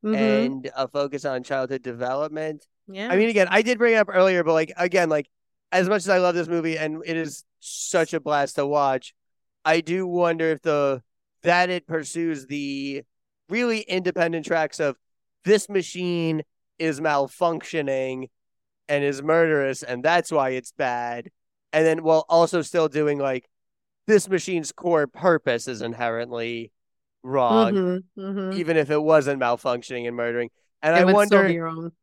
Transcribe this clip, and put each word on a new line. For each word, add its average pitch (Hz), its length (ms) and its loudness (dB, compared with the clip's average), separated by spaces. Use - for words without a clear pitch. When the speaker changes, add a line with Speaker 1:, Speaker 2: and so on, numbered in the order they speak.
Speaker 1:
Mm-hmm. 214 140 -2
Speaker 2:
and 214 600 0
a 135 100 -2
focus 143 380 -4
on 131 180 -4
childhood 131 380 -4
development. 143 840 -6
Speaker 1:
Yeah. 196 240 -10
Speaker 2:
I 180 60 2
mean, 220 100 4
again, 202 240 4
I 202 100 4
did 226 160 0
bring 233 180 4
it - 20 4
up 208 120 4
earlier, 185 360 4
but, 160 80 2
like, 160 240 2
again, 175 320 2
like, 151 180 0
as 185 160 2
much 214 140 2
as 180 40 -8
I 190 120 6
love 180 160 2
this 170 120 -2
movie 165 300 -2
and 156 280 -4
it 165 120 -4
is 160 260 -8
such - 540 -2
a 160 80 -2
blast 143 340 -2
to 143 100 -2
watch, 139 480 0
I 160 160 4
do 180 260 -2
wonder 170 440 0
if 151 100 -2
the, 143 420 0
that 175 260 2
it 180 160 -4
pursues 160 600 -6
the 139 580 -8
really 226 320 0
independent 175 640 -2
tracks 160 340 -2
of 143 160 -2
this 196 240 2
machine 175 760 -2
is 160 240 -4
malfunctioning 139 1300 -2
and 143 160 0
is 139 180 -2
murderous, 151 640 2
and 123 180 -8
that's 165 300 2
why 135 200 2
it's 127 200 -8
bad. 120 580 -6
And 156 120 4
then 160 180 2
while 160 260 4
also 170 320 4
still 160 260 0
doing, 147 320 0
like, 131 300 -2
this 202 220 4
machine's 170 420 -4
core 160 360 0
purpose 139 600 0
is 117 140 -8
inherently 117 880 -6
wrong, 127 520 2
Speaker 1:
Mm-hmm, 185 480 -4
mm-hmm. 190 360 -6
Speaker 2:
even 165 200 0
if 143 120 0
it 151 140 0
wasn't 143 380 4
malfunctioning 120 640 -2
and 120 80 -6
murdering. 120 340 -4
And 156 140 2
Speaker 1:
It 170 40 6
Speaker 2:
I 175 40 6
Speaker 1:
would 202 240 4
still 208 120 6
Speaker 2:
wonder, 196 100 4
Speaker 1:
be 170 100 0
wrong. 165 320 -8